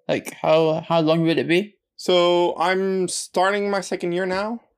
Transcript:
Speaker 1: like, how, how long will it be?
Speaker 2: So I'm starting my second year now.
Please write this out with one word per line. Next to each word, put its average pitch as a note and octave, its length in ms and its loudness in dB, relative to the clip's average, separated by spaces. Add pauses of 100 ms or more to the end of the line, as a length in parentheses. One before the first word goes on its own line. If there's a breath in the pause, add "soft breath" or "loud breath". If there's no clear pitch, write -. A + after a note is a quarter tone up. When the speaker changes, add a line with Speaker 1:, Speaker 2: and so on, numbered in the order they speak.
Speaker 1:
like, - 320 -4
how, D#3+ 460 2
how E3+ 120 2
long D#3+ 220 2
will E3 160 0
it C3 100 -2
be? F3+ 280 -2 (200)
Speaker 2:
So F3 600 2
I'm F#3+ 500 0
starting G3+ 640 -2
my G3 100 -2
second F3+ 300 -6
year F3+ 140 -4
now. G3+ 340 -4 (180)